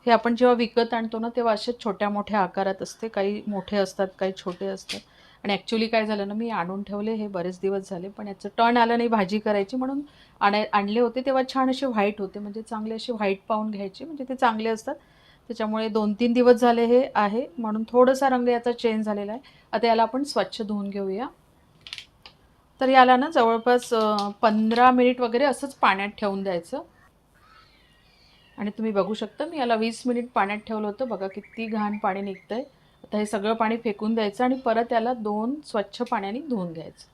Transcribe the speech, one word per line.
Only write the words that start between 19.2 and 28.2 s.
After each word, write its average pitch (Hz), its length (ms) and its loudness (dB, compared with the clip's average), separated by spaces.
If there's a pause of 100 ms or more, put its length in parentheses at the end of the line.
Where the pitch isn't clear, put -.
आहे. 262 80 -10 (320)
आता 226 140 0
याला 226 160 4
आपण 240 200 0
स्वच्छ 220 400 -4
धुवून 202 280 -6
घेऊया. 196 360 -6 (1500)
तर 262 80 2
याला 254 280 8
ना 285 140 0
जवळपास, 240 640 2
अ, 214 220 2 (240)
पंधरा 220 500 4
मिनिट 247 300 4
वगैरे 240 240 2
असंच 262 300 -2
पाण्यात 202 340 2
ठेवून 196 340 -4
द्यायचं. 190 400 -6 (1800)